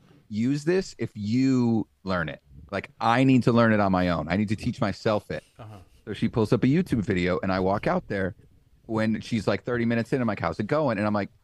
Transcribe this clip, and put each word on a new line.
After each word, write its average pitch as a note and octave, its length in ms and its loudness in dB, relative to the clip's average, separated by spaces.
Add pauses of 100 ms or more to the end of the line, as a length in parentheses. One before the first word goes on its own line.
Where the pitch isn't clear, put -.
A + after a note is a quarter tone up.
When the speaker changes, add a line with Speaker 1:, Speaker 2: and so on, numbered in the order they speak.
(300)
Speaker 1:
use B2+ 340 -2
this F#3 340 -2
if A2+ 180 -6
you A#2+ 720 2 (180)
learn F2 260 -2
it. - 120 -12 (300)
Like, F#2+ 180 -6 (120)
I A#2 240 4
need C3 180 6
to B2+ 80 4
learn A2+ 220 4
it G#2 80 2
on G2 100 2
my F2+ 180 2
own. D#2+ 200 -2
I F2+ 80 0
need G#2 120 0
to A2 60 0
teach - 240 -6
myself G#2+ 520 -2
it." D2+ 120 -8 (160)
Speaker 2:
Uh-huh. A2 180 -18 (280)
Speaker 1:
So G#2+ 80 -10
she - 160 -2
pulls A2 240 2
up G#2+ 100 2
a B2+ 40 4
YouTube C#3+ 360 2
video, F2 400 0
and F#2+ 80 -2
I F#2+ 80 0
walk F#2+ 280 0
out F3 200 -2
there G2 280 -4 (500)
when A2 360 0
she's, A2 260 -2
like, G#2 160 -2
thirty A#2+ 220 -2
minutes A#2 280 0
in. C3 80 0
I'm A#2 60 0
like, G2+ 120 -4
"How's E2 200 -2
it G#2 80 -4
going?" D3 300 0
And G#2 100 -2
I'm G#2 60 0
like, G2 160 -2 (140)